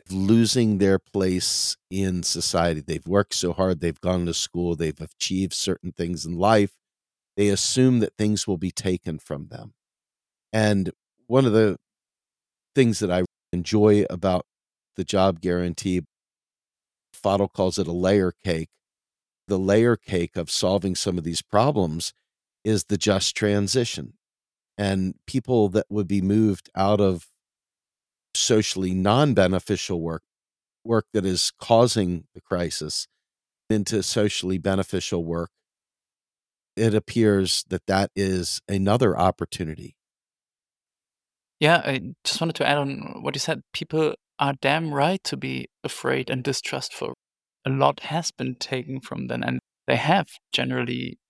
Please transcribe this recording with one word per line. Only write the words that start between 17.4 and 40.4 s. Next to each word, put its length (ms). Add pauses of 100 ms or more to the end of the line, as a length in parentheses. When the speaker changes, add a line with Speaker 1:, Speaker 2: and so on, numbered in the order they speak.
Speaker 1:
calls 260
it 100
a 40
layer 420 (100)
cake. 260 (800)
The 120
layer 360
cake 400
of 140
solving 460
some 240
of 40
these 200
problems 720 (500)
is 220
the 120
just 380
transition. 800 (640)
And 380 (140)
people 420
that 200
would 180
be 140
moved 540
out 240
of 280 (1080)
socially 640
non-beneficial 1080
work, 220 (600)
work 300
that 120
is 340
causing 640 (100)
the 80
crisis, 640 (640)
into 320
socially 560
beneficial 680
work, 280 (1200)
it 200
appears 720
that 160
that 300
is 520
another 480
opportunity. 800 (1600)